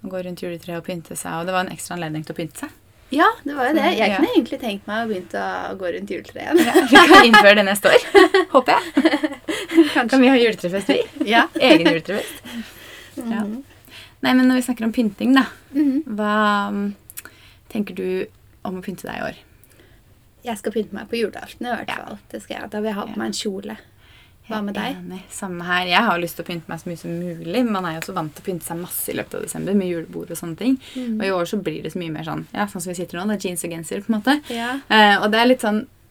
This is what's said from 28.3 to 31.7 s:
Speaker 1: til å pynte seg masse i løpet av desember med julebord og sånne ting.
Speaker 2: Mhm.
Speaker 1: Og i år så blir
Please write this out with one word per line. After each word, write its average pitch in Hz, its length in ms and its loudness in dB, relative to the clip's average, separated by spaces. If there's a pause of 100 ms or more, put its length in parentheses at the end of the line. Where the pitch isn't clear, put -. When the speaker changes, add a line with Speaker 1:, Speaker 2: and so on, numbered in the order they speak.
Speaker 1:
til - 80 -20
å - 40 -10
pynte 180 160 -6
seg 170 160 -10
masse - 300 -8
i - 80 -4
løpet - 180 -8
av - 80 -6
desember 160 320 -6
med 190 140 2
julebord 170 420 -8
og 165 80 -10
sånne 165 180 -8
ting. 262 220 0 (160)
Speaker 2:
Mhm. 233 260 -6
Speaker 1:
Og 190 60 -2
i 190 40 0
år 180 160 0
så 196 160 -4
blir 156 200 -6